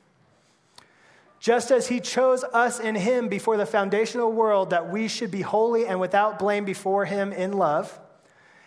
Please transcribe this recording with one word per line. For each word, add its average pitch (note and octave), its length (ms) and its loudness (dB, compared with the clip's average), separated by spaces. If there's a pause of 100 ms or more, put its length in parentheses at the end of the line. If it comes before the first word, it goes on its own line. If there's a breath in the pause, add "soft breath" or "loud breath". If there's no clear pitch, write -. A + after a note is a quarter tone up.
(1400 loud breath)
"Just A#3 320 4
as A#3+ 160 4
he B3 140 0
chose B3+ 420 2
us A#3+ 380 0
in A3 160 -2
him A#3 320 0
before G3+ 280 0
the G#3 80 0
foundation G#3+ 540 0
of A#3+ 60 0
the A3+ 100 0
world, G#3 360 2
that E3+ 180 0
we G#3+ 180 -4
should G#3+ 240 -6
be F#3+ 120 -6
holy A3+ 440 0
and F#3 140 -4
without G3+ 400 -2
blame G3+ 240 -2
before G3 400 -2
him G3+ 280 -4
in F#3 200 -6
love, F3 480 -2 (680 soft breath)